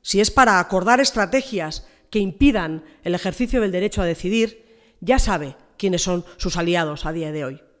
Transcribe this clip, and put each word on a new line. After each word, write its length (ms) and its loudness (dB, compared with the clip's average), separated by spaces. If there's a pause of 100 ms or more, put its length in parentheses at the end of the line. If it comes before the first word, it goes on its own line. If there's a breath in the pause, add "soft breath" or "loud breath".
si 180 0
es 120 2
para 280 6
acordar 400 2
estrategias 880 -2 (220 soft breath)
que 100 -2
impidan 640 0 (200 loud breath)
el 120 -2
ejercicio 460 -2
del 100 0
derecho 300 -2
a 40 0
decidir, 600 -2 (340 soft breath)
ya 200 2
sabe 360 -2 (220)
quiénes 240 0
son 240 -2 (100)
sus 220 -4
aliados 480 -2
a 80 -4
día 180 -6
de 140 -6
hoy 180 -12 (160)